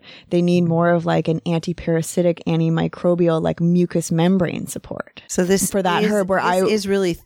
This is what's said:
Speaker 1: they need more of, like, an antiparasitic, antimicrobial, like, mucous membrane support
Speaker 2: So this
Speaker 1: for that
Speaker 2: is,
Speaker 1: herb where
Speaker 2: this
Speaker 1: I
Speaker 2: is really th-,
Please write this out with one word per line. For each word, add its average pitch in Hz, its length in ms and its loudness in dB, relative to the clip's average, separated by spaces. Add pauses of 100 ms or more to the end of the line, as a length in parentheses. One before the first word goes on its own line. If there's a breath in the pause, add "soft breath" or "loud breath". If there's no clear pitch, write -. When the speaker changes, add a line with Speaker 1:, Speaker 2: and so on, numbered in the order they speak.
(300 loud breath)
Speaker 1:
they 175 120 2
need 175 220 2
more 170 280 2
of, 170 140 0
like, 165 220 0
an 165 140 -2
antiparasitic, 170 1080 -2
antimicrobial, 165 920 0
like, 165 200 -2
mucous 175 500 0
membrane 180 560 0
support - 600 -14
Speaker 2:
So - 180 -2
this 185 240 0
Speaker 1:
for 196 140 -2
that 175 200 2
Speaker 2:
is, - 80 2
Speaker 1:
herb 202 180 0
where 185 100 2
Speaker 2:
this 135 80 0
Speaker 1:
I 185 180 2
Speaker 2:
is 202 220 0
really 196 280 0
th-, - 100 -20